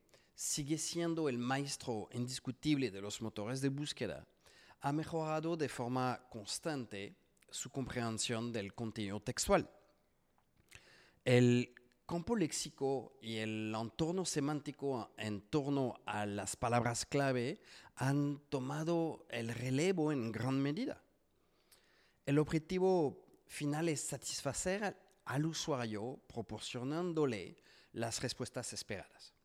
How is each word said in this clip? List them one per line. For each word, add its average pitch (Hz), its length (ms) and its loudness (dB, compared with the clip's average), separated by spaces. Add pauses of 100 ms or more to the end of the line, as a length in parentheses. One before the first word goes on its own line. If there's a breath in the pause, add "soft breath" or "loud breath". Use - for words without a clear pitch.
(360 soft breath)
sigue 151 420 -2
siendo 165 500 0
el 123 100 2
maestro 131 720 -2
indiscutible 127 800 0
de 98 100 -8
los 101 220 -6
motores 110 380 -4
de 139 80 2
búsqueda, 127 580 -4 (540 loud breath)
ha 143 120 0
mejorado 156 640 0
de 151 120 0
forma 123 600 0
constante 110 880 -6 (340)
su - 220 -8
comprensión 117 800 -2
del 98 220 -4
contenido 104 460 -4
textual. - 500 2 (1500 loud breath)
El 123 480 6 (320)
campo 170 300 -2
léxico 139 880 -2
y 113 140 -4
el 110 440 -2
entorno 165 440 0
semántico 139 920 -2
en 104 260 -4
torno 139 640 0
a 104 220 -2
las 101 300 -4
palabras 117 500 2
clave 135 560 0 (320 loud breath)
han 143 540 2
tomado 165 800 0
el 117 240 -4
relevo 151 560 2
en 117 220 0
gran 135 280 2
medida. 151 400 0 (1300 soft breath)
El 139 140 4
objetivo 170 840 2 (220)
final 151 420 -2
es 143 120 0
satisfacer - 840 -2
al, 202 140 -2 (300)
al 147 200 0
usuario 123 800 -2
proporcionándole 127 1300 -2 (360 loud breath)
las 113 280 -2
respuestas 123 520 -4
esperadas. - 600 -10 (120)